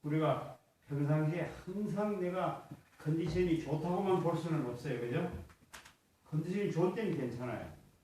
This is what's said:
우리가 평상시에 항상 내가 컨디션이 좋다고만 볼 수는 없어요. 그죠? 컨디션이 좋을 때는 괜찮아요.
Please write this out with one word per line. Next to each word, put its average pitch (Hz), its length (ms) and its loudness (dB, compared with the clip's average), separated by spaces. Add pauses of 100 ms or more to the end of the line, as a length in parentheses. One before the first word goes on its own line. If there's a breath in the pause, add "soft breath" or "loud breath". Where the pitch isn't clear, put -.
우리가 151 560 0 (300)
평상시에 151 600 2 (140)
항상 202 560 -2
내가 180 480 -2 (300)
컨디션이 165 640 2
좋다고만 175 600 2
볼 160 140 2
수는 156 300 0
없어요. 120 340 -4
그죠? 151 320 -2 (960)
컨디션이 180 400 0
좋을 175 240 2
때는 196 220 0
괜찮아요. 123 560 -4 (300)